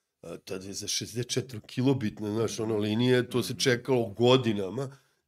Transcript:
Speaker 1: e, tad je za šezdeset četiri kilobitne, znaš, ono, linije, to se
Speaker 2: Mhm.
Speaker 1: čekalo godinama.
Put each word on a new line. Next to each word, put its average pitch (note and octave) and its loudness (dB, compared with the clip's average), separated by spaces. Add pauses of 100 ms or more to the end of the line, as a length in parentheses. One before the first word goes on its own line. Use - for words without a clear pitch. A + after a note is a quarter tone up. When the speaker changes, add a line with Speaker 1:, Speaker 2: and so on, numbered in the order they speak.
(220)
Speaker 1:
e, E2+ -12
tad F#2+ -10
je G2 -12
za G2 -10
šezdeset G#2+ -6
četiri - -6
kilobitne, G#2+ 0
znaš, G#2+ -2
ono, A2 -2
linije, A#2+ 2
to B2 0
se B2+ -4
Speaker 2:
Mhm. - -8
Speaker 1:
čekalo B2 2
godinama. A#2 2 (320)